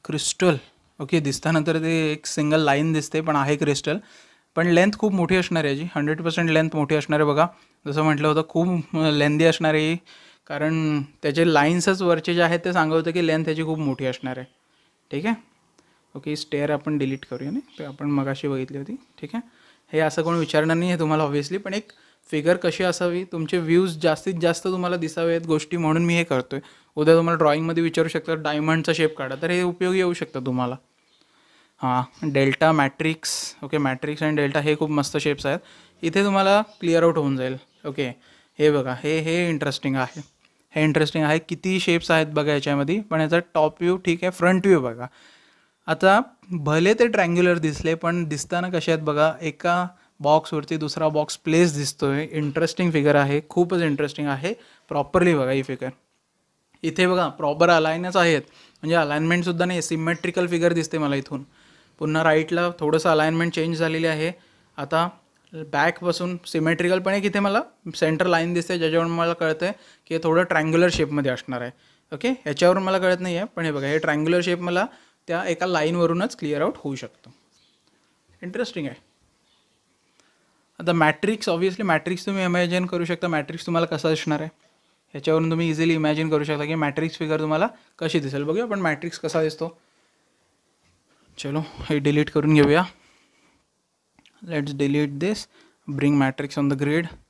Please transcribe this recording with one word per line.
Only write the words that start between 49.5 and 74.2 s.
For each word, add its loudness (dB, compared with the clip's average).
बॉक्सवरती 2
दुसरा -2
बॉक्स -2
प्लेस 2
दिसतोय. -2
इंटरेस्टिंग -2
फिगर 2
आहे, 2
खूपच 0
इंटरेस्टिंग -2
आहे. -4
प्रॉपरली 2
बघा 0
ही 0
फिगर. -8
इथे 0
बघा 2
प्रॉपर 2
अलाइनच 2
आहेत, 4
म्हणजे 0
अलाइनमेंटसुद्धा 0
नाही, -2
सिमेट्रिकल -2
फिगर 2
दिसते -2
मला 0
इथून. -8
पुन्हा 0
राईटला 2
थोडंसं 2
अलाइनमेंट 2
चेंज -2
झालेली 0
आहे. -2
आता 0
बॅकपासून -2
सिमेट्रिकल 0
पण -2
एक -2
इथे 0
मला 0
सेंटर 0
लाईन 0
दिसते, -2
ज्याच्यावरून 0
मला 0
कळतंय -2
की -6
हे -2
थोडं 4
ट्रायंग्युलर 2
शेपमध्ये 0
असणार -8
आहे. -8
ओके, -4
याच्यावरून 2
मला 0
कळत 2
नाही -4
आहे, -4
पण -4
हे -2
बघा -4
हे 0
ट्रायंग्युलर 2